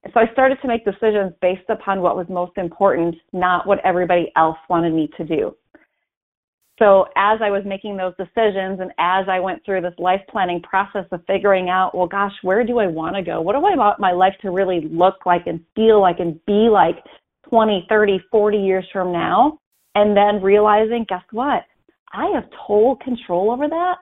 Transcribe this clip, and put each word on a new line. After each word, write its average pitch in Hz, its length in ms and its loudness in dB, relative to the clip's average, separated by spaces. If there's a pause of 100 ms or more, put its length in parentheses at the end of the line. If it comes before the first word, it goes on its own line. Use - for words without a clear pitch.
(140)
So 226 60 4
I 233 120 2
started 262 300 2
to 269 60 -6
make 233 160 -4
decisions 202 580 -2
based 185 260 -2
upon 202 320 -4
what 175 160 0
was 180 120 -8
most 180 280 -6
important, 170 600 -2 (160)
not 180 340 -2
what 196 180 0
everybody 175 520 0
else 160 200 2 (140)
wanted 170 240 0
me 156 220 -2
to 170 80 -8
do. 151 320 -4 (1200)
So 196 380 6
as 214 260 2
I 208 80 -2
was 196 140 -4
making 196 320 -10
those 185 200 -6
decisions 190 600 -2
and 185 200 -10
as 185 300 0
I 185 120 -2
went 185 240 -6
through 190 160 -4
this 175 180 -8
life 185 320 -2
planning 180 320 -4
process 196 480 -4
of 175 160 -10
figuring 190 420 0
out, 185 260 0
"Well, 180 120 0
gosh, 196 260 -4 (100)
where 190 220 0
do 240 140 -2
I 208 80 0
wanna 170 360 -6
go? 165 180 -6
What 180 140 -2
do 294 120 0
I 415 80 2
want 208 240 2
my 185 140 0
life 185 300 2
to 190 100 -6
really 185 300 -2
look 165 440 0
like 175 220 0
and 170 140 -8 (120)
feel 214 260 4
like 180 200 2
and 170 260 -6
be 208 220 2
like 170 360 2 (440)
twenty, 214 400 0
thirty, 208 320 2 (100)
forty 208 280 2
years 190 340 -2
from 180 180 -4
now?" 185 480 0 (380)
And 208 200 4
then 202 240 2
realizing, 214 680 2
guess 180 240 -8
what? 240 320 -4 (480)
I 226 160 -6
have 302 220 -4
total 214 460 0
control 214 540 -4
over 262 180 -2
that. 349 340 -4